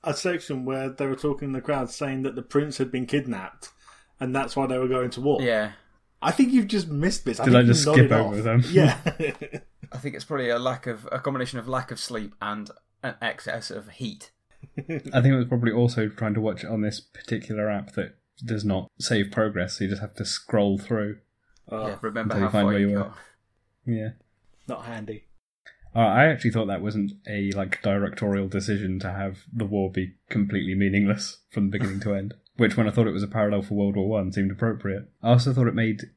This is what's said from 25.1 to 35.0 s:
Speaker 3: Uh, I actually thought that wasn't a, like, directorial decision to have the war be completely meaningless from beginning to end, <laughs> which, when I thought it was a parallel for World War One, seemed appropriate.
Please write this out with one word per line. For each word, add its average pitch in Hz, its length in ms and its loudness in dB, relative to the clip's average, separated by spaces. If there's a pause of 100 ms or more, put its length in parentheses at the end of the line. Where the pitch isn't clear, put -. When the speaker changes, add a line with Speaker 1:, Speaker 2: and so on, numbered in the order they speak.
Speaker 3:
Uh, 117 40 2
I 113 280 6
actually 123 240 0
thought 110 160 -2
that 95 140 -4
wasn't 101 300 -2 (160)
a, 101 240 -2
like, 95 300 -4
directorial 98 680 0
decision 98 520 -2
to 95 120 -6
have 98 280 -6 (120)
the 113 140 -4
war 98 260 0
be 92 220 -4 (160)
completely 98 460 0
meaningless 101 640 2 (100)
from 101 200 0
beginning 98 320 -2
to 104 120 -2
end, 98 200 -4 (120)
<laughs> - 120 -20
which, 110 200 4
when 113 100 2
I 104 40 0
thought 113 160 4
it 101 60 0
was 98 100 -2
a 104 40 -4
parallel 104 340 0
for 101 140 -6
World 101 220 2
War 98 100 0
One, 101 240 0
seemed 98 200 0
appropriate. 101 580 -4 (120)